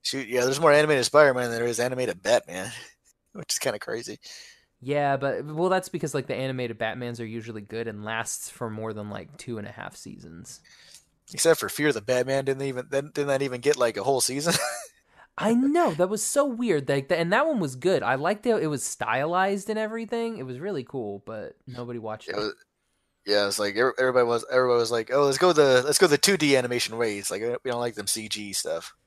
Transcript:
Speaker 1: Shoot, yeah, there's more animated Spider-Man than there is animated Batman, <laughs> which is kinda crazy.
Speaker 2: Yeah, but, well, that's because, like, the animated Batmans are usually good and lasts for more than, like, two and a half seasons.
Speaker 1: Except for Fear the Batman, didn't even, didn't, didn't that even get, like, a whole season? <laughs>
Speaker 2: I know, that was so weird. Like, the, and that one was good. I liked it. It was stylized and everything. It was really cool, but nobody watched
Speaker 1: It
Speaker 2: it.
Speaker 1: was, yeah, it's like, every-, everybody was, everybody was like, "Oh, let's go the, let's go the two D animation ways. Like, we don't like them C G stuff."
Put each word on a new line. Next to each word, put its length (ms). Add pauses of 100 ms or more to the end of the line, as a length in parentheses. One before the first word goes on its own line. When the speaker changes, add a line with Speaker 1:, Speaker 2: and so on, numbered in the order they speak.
Speaker 1:
Shoot, 260
yeah, 140
there's 180
more 120
animated 320
Spider-Man 460
than 80
there 80
is 140
animated 420
Batman, 480 (320)
<laughs> 300
which 220
is 40
kinda 220
crazy. 400 (600)
Speaker 2:
Yeah, 360
but, 280
well, 240
that's 200
because, 260
like, 140
the 80
animated 420
Batmans 400
are 60
usually 360
good 280
and 160
lasts 440
for 220
more 220
than, 180
like, 260
two 220
and 80
a 60
half 240
seasons. 640 (760)
Speaker 1:
Except 240
for 100
Fear 240
the 80
Batman, 440
didn't 180
even, 260
didn't, 260
didn't 120
that 160
even 180
get, 160
like, 200
a 80
whole 160
season? 340 (420)
<laughs> 420
Speaker 2:
I 160
know, 400
that 140
was 140
so 220
weird. 440
Like, 200
the, 100
and 140
that 160
one 100
was 160
good. 300
I 100
liked 320
it. 160
It 60
was 160
stylized 840
and 100
everything. 600
It 60
was 160
really 240
cool, 420
but 300 (100)
nobody 320
watched 300
Speaker 1:
It 80
Speaker 2:
it. 20
Speaker 1:
was, 160 (720)
yeah, 220
it's 100
like, 160
every-, 240
everybody 260
was, 280
everybody 260
was 140
like, 200
"Oh, 120
let's 120
go 160
the, 320
let's 140
go 80
the 100
two 200
D 200
animation 400
ways. 320
Like, 140
we 300
don't 80
like 160
them 100
C 220
G 240
stuff." 420 (120)